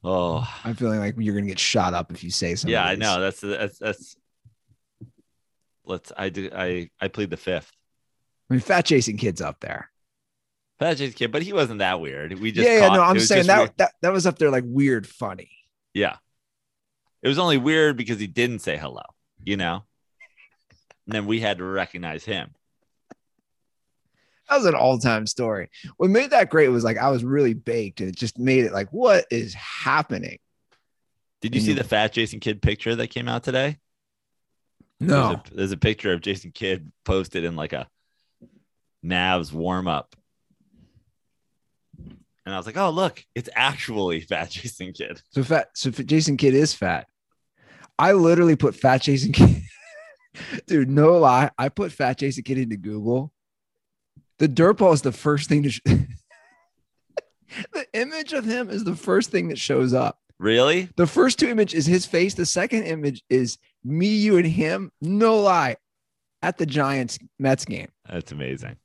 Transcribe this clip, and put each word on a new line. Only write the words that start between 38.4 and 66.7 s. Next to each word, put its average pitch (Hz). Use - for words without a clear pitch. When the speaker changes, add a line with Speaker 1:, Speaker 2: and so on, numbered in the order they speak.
Speaker 1:
Mavs 90
warm-up. 85
And 98
I 98
was 90
like, 113
"Oh, 190
look, 175
it's 120
actually 110
Fat 85
<laughs> -
Jason 92
Kidd." -
Speaker 2:
So 135
fat, 147
so -
F-, 120
Jason 151
Kidd 131
is 147
fat. 87
I 175
literally 170
put 123
Fat 131
Jason 139
Kidd. -
<laughs> -
Dude, 139
no 156
lie. 135
I 131
put 185
Fat 131
Jason 131
Kidd 131
into 113
Google. 107
The 156
dirt 165
ball 196
is 151
the 127
first 147
thing 147
to 139
sh-, 113
<laughs> -
the -
image 302
of 269
him 220
is 208
the 170
first 196
thing 180
that 156
shows 131
up. 127
Speaker 1:
Really? 135
Speaker 2:
The 170
first 262
two 302
images 220
is 156
his 180
face. 185
The 175
second 208
image 151
is 127
me, 160
you, 214
and 175
him. 170
No 208
lie, 170
at 175
the 165
Giants 135